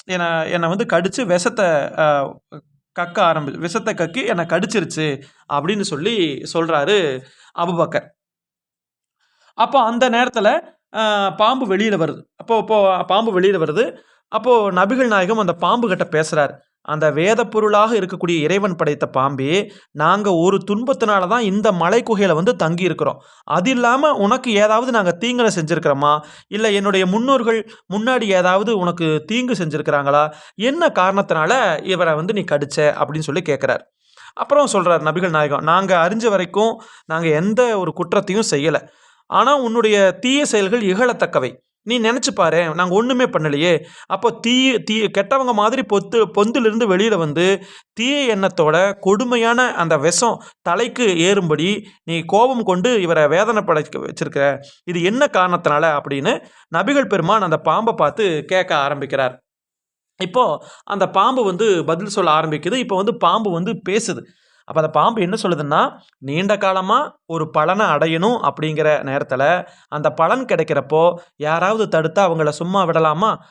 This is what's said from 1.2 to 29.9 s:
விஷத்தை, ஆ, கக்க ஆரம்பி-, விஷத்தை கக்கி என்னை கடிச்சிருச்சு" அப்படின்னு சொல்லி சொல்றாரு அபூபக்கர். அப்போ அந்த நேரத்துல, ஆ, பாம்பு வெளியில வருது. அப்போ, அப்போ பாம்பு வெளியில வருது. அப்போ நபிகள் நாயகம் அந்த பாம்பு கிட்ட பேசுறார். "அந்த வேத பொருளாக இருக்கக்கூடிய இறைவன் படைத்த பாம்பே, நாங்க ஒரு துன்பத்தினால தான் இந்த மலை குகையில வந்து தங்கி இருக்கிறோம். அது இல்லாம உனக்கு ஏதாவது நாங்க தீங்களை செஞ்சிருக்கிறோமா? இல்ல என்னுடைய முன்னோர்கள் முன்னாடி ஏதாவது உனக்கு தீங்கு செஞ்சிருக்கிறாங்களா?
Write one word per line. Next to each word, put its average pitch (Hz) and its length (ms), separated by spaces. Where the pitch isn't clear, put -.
விஷத்தை, 190 380
ஆ, 147 360
கக்க 175 180
ஆரம்பி-, 156 400
விஷத்தை 170 360
கக்கி 170 320
என்னை 175 180
கடிச்சிருச்சு" 160 800
அப்படின்னு 165 280
சொல்லி 165 600
சொல்றாரு 165 640
அபூபக்கர். 170 480
அப்போ 240 280
அந்த 233 280
நேரத்துல, 240 500
ஆ, 208 340
பாம்பு 214 460
வெளியில 202 240
வருது. 151 220
அப்போ, 226 220
அப்போ 190 460
பாம்பு 190 360
வெளியில 185 280
வருது. 175 280
அப்போ 214 440
நபிகள் 202 340
நாயகம் 208 320
அந்த 185 140
பாம்பு 196 360
கிட்ட 175 320
பேசுறார். 151 300
"அந்த 156 300
வேத 202 340
பொருளாக 214 520
இருக்கக்கூடிய 180 440
இறைவன் 180 360
படைத்த 151 300
பாம்பே, 139 640
நாங்க 185 440
ஒரு 190 260
துன்பத்தினால 214 580
தான் 240 140
இந்த 202 300
மலை 185 300
குகையில 202 320
வந்து 196 220
தங்கி 165 260
இருக்கிறோம். 160 380
அது 180 260
இல்லாம 262 420
உனக்கு 240 400
ஏதாவது 214 400
நாங்க 185 280
தீங்களை 240 340
செஞ்சிருக்கிறோமா? 151 640
இல்ல 214 220
என்னுடைய 196 360
முன்னோர்கள் 226 640
முன்னாடி 226 300
ஏதாவது 196 560
உனக்கு 175 480
தீங்கு 247 260
செஞ்சிருக்கிறாங்களா? 147 800